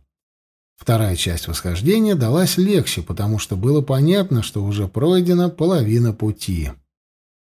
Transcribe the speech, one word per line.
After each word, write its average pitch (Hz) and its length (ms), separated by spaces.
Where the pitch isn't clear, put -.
Вторая 110 380
часть 85 320
восхождения 139 680
далась 160 420
легче, 180 460
потому 101 360
что - 180
было 135 260
понятно, 143 600
что 101 220
уже 101 240
пройдена 175 600
половина 120 640
пути. 95 580